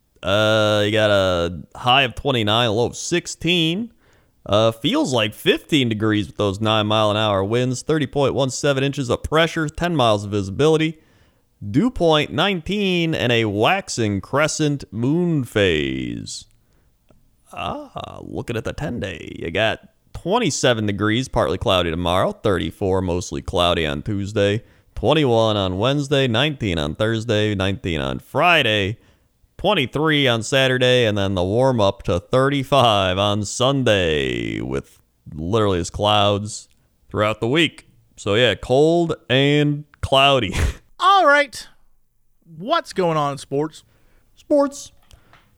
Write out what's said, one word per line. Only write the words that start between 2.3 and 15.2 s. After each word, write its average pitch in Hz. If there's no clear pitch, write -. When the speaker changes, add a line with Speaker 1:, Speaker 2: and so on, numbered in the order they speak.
Speaker 1:
a 107
low 113
of 82
sixteen. 170
Uh, 110
feels 185
like 110
fifteen 165
degrees 107
with -
those 101
nine 110
mile 107
an 104
hour 104
winds, 123
thirty 160
point 139
one 131
seven 135
inches 139
of 120
pressure, 160
ten 170
miles 110
of 98
visibility. 147
Dew 185
point 156
nineteen 180
and 123
a 117
waxing 107
crescent 147
moon 147